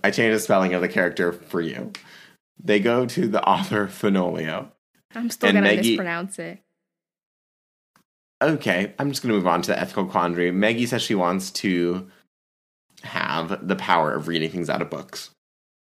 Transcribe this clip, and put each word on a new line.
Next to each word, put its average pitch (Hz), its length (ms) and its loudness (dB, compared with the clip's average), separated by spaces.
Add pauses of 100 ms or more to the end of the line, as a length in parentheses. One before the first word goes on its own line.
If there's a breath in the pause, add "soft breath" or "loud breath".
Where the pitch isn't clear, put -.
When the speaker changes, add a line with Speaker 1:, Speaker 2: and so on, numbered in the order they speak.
Speaker 1:
I 101 80 4
changed 110 240 2
the 107 60 2
spelling 95 320 2
of 90 80 0
the 90 80 0
character 90 420 0
for - 300 -6
you. - 320 -8 (720 loud breath)
They 104 180 4
go 120 240 2
to 117 240 -2
the 101 160 0
author 98 420 2
Fenolio. 87 840 -2 (440)
Speaker 2:
I'm 233 140 -6
still - 220 2
Speaker 1:
And 202 60 4
Speaker 2:
gonna 202 120 6
Speaker 1:
Maggie 220 220 4
Speaker 2:
mispronounce 180 480 -4
it. 175 220 -12 (1800)
Speaker 1:
Okay, 104 580 0
I'm 139 120 -2
just 131 120 -8
gonna 117 120 0
move 92 120 2
on 87 160 4
to 101 100 -2
the - 60 0
ethical 98 280 -4
quandary. 87 460 0
Maggie 113 340 2
says 120 160 -2
she 113 120 -2
wants 92 380 0
to 90 560 -2 (920 loud breath)
have 82 640 -4
the 95 100 0
power 82 360 2
of 76 140 -4
reading 80 240 -2
things 85 200 -6
out 78 100 0
of - 80 -4
books, - 420 -12 (540)